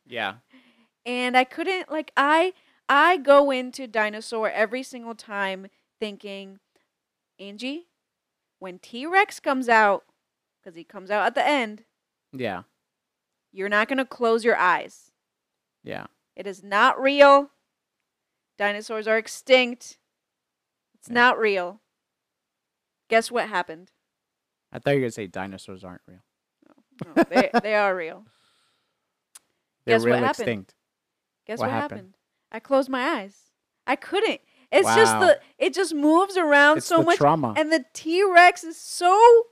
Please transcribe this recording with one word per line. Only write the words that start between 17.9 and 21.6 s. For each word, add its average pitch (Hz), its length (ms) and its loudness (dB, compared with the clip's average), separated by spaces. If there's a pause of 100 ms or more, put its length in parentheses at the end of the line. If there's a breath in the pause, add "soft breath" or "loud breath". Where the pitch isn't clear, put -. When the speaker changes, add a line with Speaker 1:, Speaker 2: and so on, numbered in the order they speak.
Speaker 2:
Dinosaurs 214 500 -6
are 220 100 0
extinct. 247 800 -2 (960)
It's - 120 -20
Speaker 1:
Yeah. 233 60 -12
Speaker 2:
not 240 260 4
real. 196 420 -4 (1300)